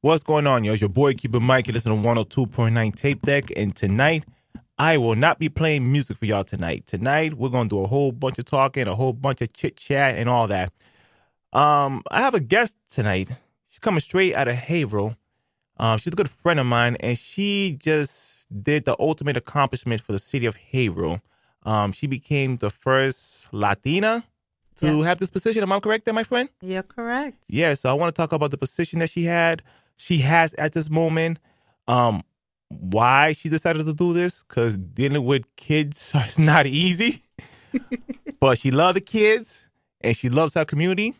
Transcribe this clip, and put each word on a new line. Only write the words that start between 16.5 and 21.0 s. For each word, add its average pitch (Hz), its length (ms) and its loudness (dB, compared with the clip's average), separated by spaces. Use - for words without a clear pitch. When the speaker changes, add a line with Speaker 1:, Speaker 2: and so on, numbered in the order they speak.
Speaker 1:
of 127 60 0
mine, 120 340 2
and 120 180 -2
she 196 600 -2
just - 680 -4
did 147 220 0
the 131 160 2
ultimate 143 360 0
accomplishment 123 680 -2
for - 100 -6
the 98 60 -2
city 120 280 -2
of 110 100 0
Haverhill. 90 640 -2